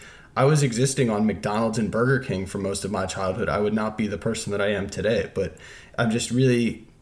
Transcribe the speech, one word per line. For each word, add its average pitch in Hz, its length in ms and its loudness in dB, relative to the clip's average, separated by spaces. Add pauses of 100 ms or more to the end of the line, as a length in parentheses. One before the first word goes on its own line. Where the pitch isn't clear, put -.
(380)
I 123 60 4
was 147 200 6
existing 127 460 2
on 107 160 2
McDonald's 110 540 0
and 107 100 0
Burger 123 300 2
King 98 260 -4
for 95 120 -8
most 98 260 -4
of 95 80 -4
my 95 140 -2
childhood, 92 420 -2
I 78 120 0
would 104 140 2
not 110 240 -2
be 110 80 0
the 101 120 -4
person 104 340 -4
that 101 100 -2
I 101 100 2
am 98 180 -2
today. 104 440 0
But 95 220 -2 (420)
I'm 113 140 2
just 117 180 -2
really 120 560 2 (160)